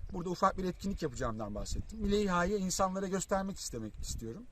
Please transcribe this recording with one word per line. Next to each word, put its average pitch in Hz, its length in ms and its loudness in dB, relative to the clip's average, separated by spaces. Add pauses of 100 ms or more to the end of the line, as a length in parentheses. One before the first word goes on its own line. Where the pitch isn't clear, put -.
(120)
burada 180 180 -2
ufak 190 280 4
bir 185 60 0
etkinlik 190 380 -2
yapacağımdan 113 520 -2
bahsettim. 104 460 -4
Mileyha'yı 202 580 4
insanlara 190 500 2
göstermek 190 500 0
istemek 110 420 -6
istiyorum. 113 520 -6